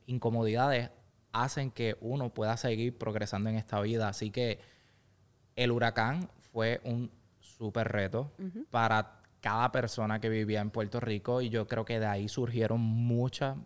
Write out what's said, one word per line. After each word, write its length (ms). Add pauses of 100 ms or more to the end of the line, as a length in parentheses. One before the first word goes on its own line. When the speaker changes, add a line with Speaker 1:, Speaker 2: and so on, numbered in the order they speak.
Speaker 1:
incomodidades 840 (420)
hacen 400
que 280
uno 320
pueda 240
seguir 400
progresando 540
en 60
esta 240
vida. 260
Así 240
que 300 (960)
el 160
huracán 580 (220)
fue 320
un 260 (300)
súper 480
reto 500
Speaker 2:
Ujú. 320
Speaker 1:
para 500 (200)
cada 320
persona 480
que 80
vivía 320
en 100
Puerto 300
Rico 420
y 80
yo 160
creo 180
que 140
de 80
ahí 220
surgieron 520
muchas, 840